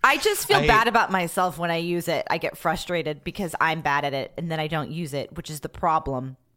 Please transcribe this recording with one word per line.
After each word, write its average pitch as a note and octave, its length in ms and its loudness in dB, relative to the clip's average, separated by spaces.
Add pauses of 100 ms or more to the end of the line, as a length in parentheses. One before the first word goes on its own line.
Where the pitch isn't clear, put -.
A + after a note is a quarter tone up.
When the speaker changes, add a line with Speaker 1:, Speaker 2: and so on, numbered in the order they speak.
Speaker 1:
I C#4 140 6
just G#4 300 0
feel G4 100 6
Speaker 2:
I D3 100 4
Speaker 1:
bad A3+ 200 6
about G#3+ 240 2
myself F3+ 480 0
when E3+ 100 0
I E3+ 80 2
use E3+ 300 -2
it. D#3 200 0
I E3 120 -2
get - 180 -4
frustrated D#3+ 680 -2
because F3 380 -4
I'm D#3+ 200 0
bad C#3+ 220 2
at C#3 120 -2
it, C3+ 200 -4
and E3+ 160 -6
then D#3+ 80 -4
I D#3 80 -2
don't D#3 220 -4
use D#3 240 -8
it, C#3+ 240 -6
which D#3+ 140 -12
is D3+ 80 -10
the D3+ 100 -10
problem. C3+ 680 -2 (200)